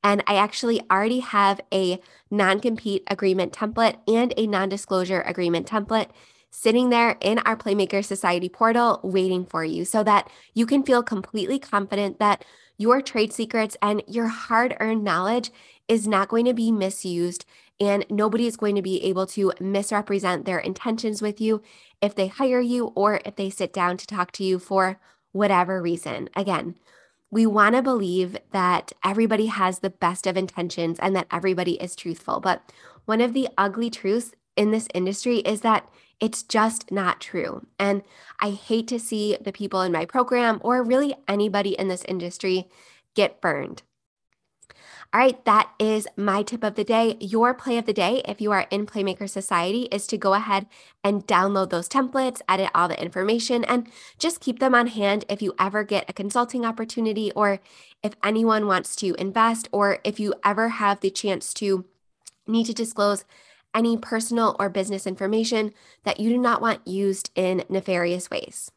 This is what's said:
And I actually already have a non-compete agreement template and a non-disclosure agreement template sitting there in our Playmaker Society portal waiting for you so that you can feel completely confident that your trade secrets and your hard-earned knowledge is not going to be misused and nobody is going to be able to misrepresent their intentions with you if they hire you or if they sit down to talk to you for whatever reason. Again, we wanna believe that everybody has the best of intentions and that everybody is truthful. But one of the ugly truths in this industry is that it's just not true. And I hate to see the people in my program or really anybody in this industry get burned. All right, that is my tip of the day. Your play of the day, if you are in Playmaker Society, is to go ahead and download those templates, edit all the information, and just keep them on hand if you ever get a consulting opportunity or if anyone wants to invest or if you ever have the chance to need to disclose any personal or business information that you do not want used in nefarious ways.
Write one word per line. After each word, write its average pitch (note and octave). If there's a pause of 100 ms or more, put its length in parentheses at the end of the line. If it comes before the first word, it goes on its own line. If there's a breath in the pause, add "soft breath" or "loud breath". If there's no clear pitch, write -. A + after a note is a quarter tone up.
And G3+
I G3+
actually G#3+
already A3
have G3+ (120)
a F3+ (300 soft breath)
non-compete G#3
agreement F#3
template A3+ (100)
and A#3
a A3
non-disclosure F#3+
agreement E3+
template G#3+ (420 soft breath)
sitting B3
there A#3
in G#3+
our -
Playmaker G3+
Society F3+
portal A3+
waiting F#3
for E3
you D#3+
so G#3+
that G#3 (240 loud breath)
you A3+
can C4+
feel B3+
completely A3
confident G3+
that G#3 (320 loud breath)
your A#3+
trade A3+
secrets A3
and G#3
your A#3
hard-earned A3+
knowledge G3+ (360 soft breath)
is A3
not G3
going A#3
to B3
be A3+
misused F3+ (340 soft breath)
and G3+
nobody G#3+
is A3+
going G#3
to G3+
be F#3+
able F#3+
to F#3+
misrepresent G3
their F3+
intentions G#3+
with G#3
you A3 (400 soft breath)
if G3+
they F#3+
hire B3+
you A#3+
or G3+
if G3
they G3
sit F#3+
down F3+
to -
talk F#3
to -
you F#3
for F#3+ (340 soft breath)
whatever F#3+
reason. E3+
Again, F#3 (560 soft breath)
we A3+
wanna G#3+
believe F#3+ (160)
that F3+ (120)
everybody A3
has F#3+
the G3
best F#3
of F#3
intentions E3+
and G3
that F#3+
everybody F3+
is F3+
truthful. -
But F#3 (420 loud breath)
one A3
of A#3
the C4
ugly G3+
truths A3+ (240)
in G#3
this A3
industry G3
is G#3+
that A3 (300 soft breath)
it's A3+
just A3+
not F#3+
true. - (120)
And G3+ (380 loud breath)
I G#3
hate A3+
to A#3+
see G#3
the G3+
people F#3+
in F#3
my E3
program A#3+
or B3
really C4 (120)
anybody G3+
in F#3+
this F3+
industry F#3 (460 soft breath)
get -
burned. D3 (1300 loud breath)
All G#3
right, B3+
that G#3+
is G#3+ (100)
my G3+
tip A3+
of G#3+
the G#3
day. A3+
Your A3+
play B3+
of A#3
the A3+
day, G3+
if G#3
you G#3
are F#3+
in G#3
Playmaker G3
Society, F#3+
is G3+
to A3+
go G3
ahead G3+ (360 loud breath)
and G3+
download G3
those F3
templates, C4
edit F#3+
all F3
the -
information, A3+
and B3 (300 loud breath)
just E4+
keep B3
them C4+
on A#3+
hand G#3+
if G3+
you G3+
ever G3+
get G#3
a F#3+
consulting A#3+
opportunity A3+
or G3+ (460 loud breath)
if G#3
anyone G#3+
wants F#3
to F#3
invest A3+
or G3+
if G#3+
you G#3 (120)
ever G#3
have G#3+
the G3
chance G3
to F#3+ (600)
need A3+
to A3+
disclose G#3 (500 soft breath)
any A#3
personal A3+
or G3+
business G3
information G#3+ (320 soft breath)
that -
you A3
do A#3+
not B3
want -
used G3
in F#3
nefarious F3+
ways. -